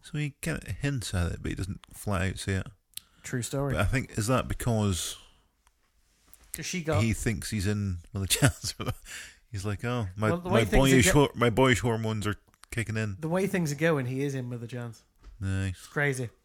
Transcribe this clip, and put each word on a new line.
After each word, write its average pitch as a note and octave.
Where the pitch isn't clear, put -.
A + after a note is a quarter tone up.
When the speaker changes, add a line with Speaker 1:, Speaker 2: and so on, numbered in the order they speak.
Speaker 1:
So -
he D3
kinda -
hints C#3+
at F2
it, -
but -
he E2
doesn't F#2
flat G2
out F2+
say -
it. F#2
Speaker 2:
True -
story. C3+
Speaker 1:
But D#2+
I G2+
think, A#2
is G#2
that B2
because G#2
Speaker 2:
"'Cause D#3+
she F#3
got" D3
Speaker 1:
he A2+
thinks -
he's G2+
in G2+
with G2+
a G2
<laughs> -
chance? -
He's G2
like, G#2
"Oh, A#2+
my, G#2+
Speaker 2:
Well, E3+
the F3
way A2+
Speaker 1:
my A#2
Speaker 2:
things C3+
are C3+
Speaker 1:
boyish B2+
Speaker 2:
go- F3+
Speaker 1:
hor-, C#3+
my A#2+
boyish B2+
hormones A2
are G2+
kicking A2
in." G#2+
Speaker 2:
The D#3
way F#3
things F3
are C#3+
going, D3
he C3
is C#3+
in B2
with A#2+
a A#2+
chance. A#2+
Speaker 1:
Nice. F#2+
Speaker 2:
Crazy. C3+